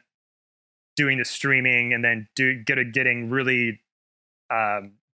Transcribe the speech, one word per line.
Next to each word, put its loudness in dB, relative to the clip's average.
doing 2
the -2
streaming 0
and 0
then 0
do, 0
get, -2
getting 0
really, 0
um, -2